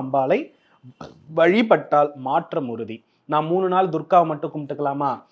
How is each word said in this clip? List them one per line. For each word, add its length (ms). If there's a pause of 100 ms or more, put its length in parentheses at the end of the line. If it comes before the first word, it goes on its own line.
அம்பாளை 380 (960)
வழிபட்டால் 800
மாற்றம் 540
உறுதி. 300 (300)
நான் 220
மூணு 160
நாள் 200
துர்காவை 380
மட்டும் 280
கும்பிட்டுக்கலாமா, 560 (220)